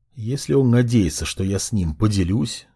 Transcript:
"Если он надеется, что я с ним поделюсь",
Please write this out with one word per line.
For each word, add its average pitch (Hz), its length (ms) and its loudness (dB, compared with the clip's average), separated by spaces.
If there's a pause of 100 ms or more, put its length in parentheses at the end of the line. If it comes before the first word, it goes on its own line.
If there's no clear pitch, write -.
(140)
"Если 131 380 -6
он 135 180 4
надеется, 117 540 2
что - 180 -6
я 98 160 -2
с - 140 -6
ним 87 220 -2
поделюсь", 104 800 -2